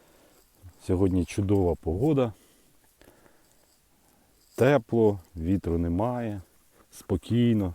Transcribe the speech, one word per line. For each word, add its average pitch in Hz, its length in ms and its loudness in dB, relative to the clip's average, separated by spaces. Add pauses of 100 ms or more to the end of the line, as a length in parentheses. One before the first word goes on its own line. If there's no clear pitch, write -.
(880)
Сьогодні 90 380 2
чудова 98 500 0
погода. 120 580 -2 (2250)
Тепло, 117 640 2 (160)
вітру 85 420 -2
немає, 104 600 -4 (500)
спокійно. 107 840 -2